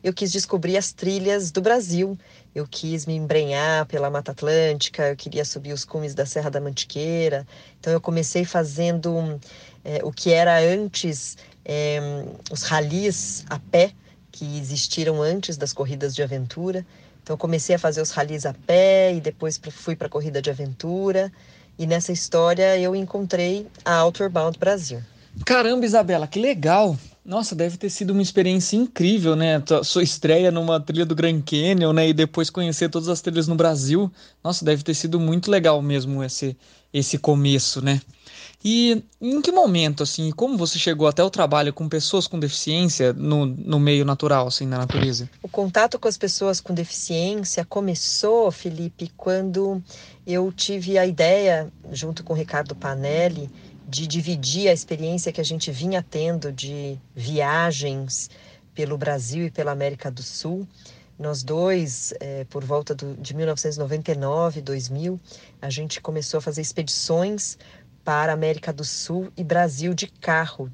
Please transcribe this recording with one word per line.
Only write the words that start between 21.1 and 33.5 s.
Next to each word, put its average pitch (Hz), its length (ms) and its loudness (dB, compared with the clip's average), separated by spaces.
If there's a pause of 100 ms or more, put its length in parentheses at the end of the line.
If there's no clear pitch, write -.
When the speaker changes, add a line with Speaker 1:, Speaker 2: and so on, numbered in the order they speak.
Speaker 1:
E 165 80 -4
nessa 170 240 0
história 175 680 4
eu 185 200 0
encontrei 196 720 -2 (160)
a 170 140 2
Outward 175 360 2
Bound 165 240 0
Brasil. 175 420 0 (460)
Speaker 2:
Caramba, 247 400 4
Isabela, 180 400 4
que 196 140 -4
legal! 185 580 4 (260)
Nossa, 208 300 -4
deve 170 220 0
ter 202 140 -4
sido 190 200 -4
uma 202 120 4
experiência 185 540 2
incrível, 185 600 2
né? 160 240 4
Tua, 147 240 4
sua 175 180 2
estreia 165 480 4
numa 165 300 2
trilha 160 260 0
do 160 80 0
Grand 165 260 2
Canyon, 156 520 2
né? 160 160 4
E 160 40 6
depois 160 380 2
conhecer 165 400 -2
todas 165 180 -4
as 175 120 0
trilhas 165 260 0
no 165 80 0